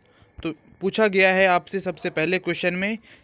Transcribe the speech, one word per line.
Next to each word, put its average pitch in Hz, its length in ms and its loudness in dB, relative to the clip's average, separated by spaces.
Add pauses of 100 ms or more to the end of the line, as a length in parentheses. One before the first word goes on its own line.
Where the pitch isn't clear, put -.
(420)
तो 165 100 -4 (280)
पूछा 208 280 0
गया 190 260 4
है 190 120 4
आपसे 180 340 0
सबसे 175 300 -6
पहले 175 280 0
क्वेश्चन 175 360 -2
में 196 220 -4 (280)